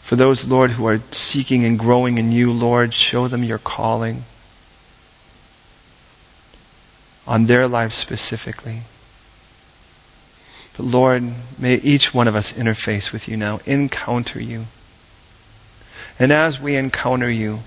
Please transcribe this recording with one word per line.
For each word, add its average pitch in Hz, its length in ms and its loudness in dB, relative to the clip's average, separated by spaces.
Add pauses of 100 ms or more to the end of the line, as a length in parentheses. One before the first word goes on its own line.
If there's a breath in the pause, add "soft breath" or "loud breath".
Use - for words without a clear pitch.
For - 160 -2
those, 131 320 4
Lord, 127 220 4
who 113 160 -2
are 110 240 0
seeking 127 560 0
and 113 120 2
growing 123 380 2
in 113 160 0
you, 120 180 4
Lord, 120 440 0
show 123 340 0
them 123 160 -2
your 110 140 -4
calling 113 640 -4 (3000)
on 117 180 4
their 123 240 4
lives 117 260 -2
specifically. - 840 -6 (2000 loud breath)
But 131 80 -6
Lord, 127 380 4 (340)
may 127 160 2
each 139 400 2
one 120 120 4
of 107 100 2
us 104 180 -2
interface 110 580 -2
with 113 160 -10
you 113 80 -6
now, 107 300 -4
encounter 127 760 -2
you. 113 240 -8 (1500 loud breath)
And 131 140 4
as 151 260 2
we 143 180 -2
encounter 127 540 -2
you 110 360 -2